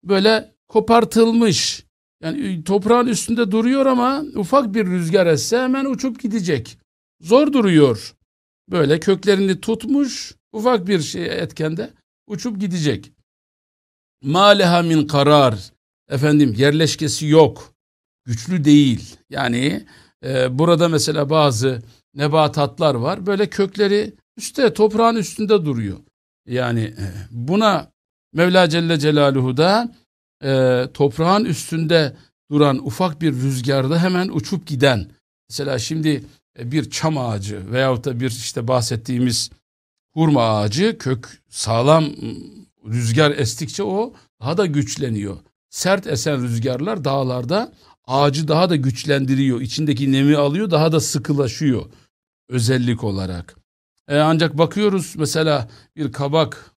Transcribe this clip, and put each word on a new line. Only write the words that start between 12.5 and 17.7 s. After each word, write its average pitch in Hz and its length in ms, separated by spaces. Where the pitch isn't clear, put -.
gidecek. 165 520
"Ma 170 240
leha 185 360
min 160 240
karar." 139 640
Efendim, 143 480
yerleşkesi 147 680
yok, 151 480